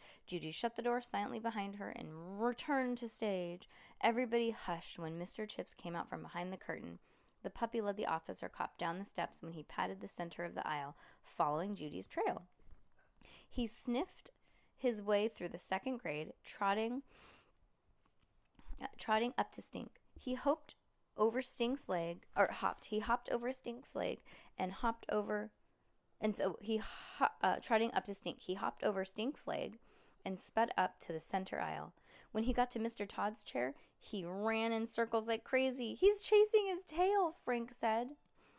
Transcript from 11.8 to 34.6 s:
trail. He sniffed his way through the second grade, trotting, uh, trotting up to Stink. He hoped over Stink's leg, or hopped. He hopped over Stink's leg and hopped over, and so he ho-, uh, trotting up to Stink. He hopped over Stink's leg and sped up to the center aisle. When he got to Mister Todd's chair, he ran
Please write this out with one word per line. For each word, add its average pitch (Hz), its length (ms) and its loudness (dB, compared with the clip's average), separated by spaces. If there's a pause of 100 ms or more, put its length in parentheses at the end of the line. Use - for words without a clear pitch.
trail. - 380 -2 (1040)
He 240 180 0
sniffed - 640 -4 (460)
his 220 260 0
way 208 260 4
through 175 220 -6
the 180 80 -10
second 233 400 -2
grade, 156 340 -4 (120)
trotting, 220 580 0 (1800)
uh, 190 60 -4 (100)
trotting 233 400 2
up - 160 0
to - 100 -10
Stink. - 380 -8 (140)
He 254 200 -4
hoped - 400 0 (420)
over 226 260 4
Stink's 247 460 -2
leg, 170 380 -2 (100)
or 196 120 8
hopped. - 380 -2
He 214 140 0
hopped 233 300 0
over 240 220 0
Stink's 247 420 -8
leg - 260 -2 (360)
and 185 160 0
hopped - 360 -2
over, 208 420 0 (720)
and 214 160 2
so - 240 0
he 220 180 0
ho-, - 480 -2 (160)
uh, 185 180 6
trotting 226 320 4
up 190 140 2
to 202 80 -4
Stink. - 260 -6
He 185 140 -2
hopped - 280 -4
over 190 220 2
Stink's 233 420 -4
leg 202 320 -4 (460)
and 190 160 -4
sped 226 360 2
up - 240 0
to - 120 -8
the 160 80 -4
center - 400 -2
aisle. 156 320 -4 (380)
When 220 140 0
he 240 80 2
got 247 200 4
to 233 60 -4
Mister 226 260 -2
Todd's 208 400 -4
chair, 254 300 -2 (240)
he 190 260 -6
ran 220 480 0